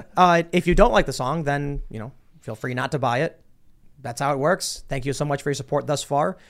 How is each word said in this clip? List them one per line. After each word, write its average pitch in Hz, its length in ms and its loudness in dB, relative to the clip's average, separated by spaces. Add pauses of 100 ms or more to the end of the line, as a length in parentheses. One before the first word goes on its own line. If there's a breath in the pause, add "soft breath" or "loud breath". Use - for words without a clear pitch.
<laughs> - 100 -20
uh, 175 340 6
if 175 160 2
you 175 80 6
don't 214 160 6
like 208 140 4
the 135 80 -4
song, 139 320 -2
then, 143 440 -2
you 110 100 -10
know, 110 120 -12 (300)
feel 110 140 -10
free 127 180 -6
not 127 180 -4
to 143 80 0
buy 123 200 0
it. 160 200 -4 (640)
That's 120 200 -10
how 143 120 2
it 139 60 -2
works. 165 500 -2
Thank 135 160 -4
you 139 80 -2
so 147 120 -4
much 143 160 -2
for - 80 -4
your 139 60 0
support 131 320 -4
thus 143 160 -2
far. 160 340 -2 (120)